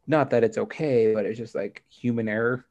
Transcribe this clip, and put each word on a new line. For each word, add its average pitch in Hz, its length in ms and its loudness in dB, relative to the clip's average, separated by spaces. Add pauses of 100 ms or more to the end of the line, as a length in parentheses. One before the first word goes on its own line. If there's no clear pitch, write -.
not 139 220 2
that 120 120 4
it's 110 160 0
okay, 113 560 2
but 107 120 0
it's 113 120 -6
just, 113 160 -10
like, - 340 -8
human 117 400 -2
error 117 420 -2